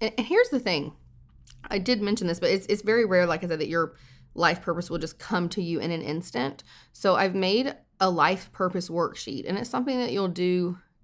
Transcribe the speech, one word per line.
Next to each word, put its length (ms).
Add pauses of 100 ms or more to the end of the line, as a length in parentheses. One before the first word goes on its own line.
and 180
here's 300
the 100
thing. 320 (800)
I 80
did 240
mention 260
this, 140
but 80
it's, 160
it's 160
very 240
rare, 200
like 180
I 40
said, 120
that 100
your 260 (380)
life 280
purpose 280
will 80
just 220
come 300
to 120
you 180
in 120
an 100
instant. 640 (280)
So 240
I've 200
made 380 (280)
a 80
life 420
purpose 380
worksheet, 580
and 100
it's 120
something 300
that 120
you'll 180
do 480 (260)